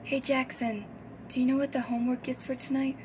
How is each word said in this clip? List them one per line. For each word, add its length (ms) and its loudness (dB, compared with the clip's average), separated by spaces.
Hey, 160 0
Jackson, 640 0
do 120 -4
you 60 6
know 120 6
what 140 2
the 100 0
homework 460 0
is 160 -4
for 120 -2
tonight? 500 0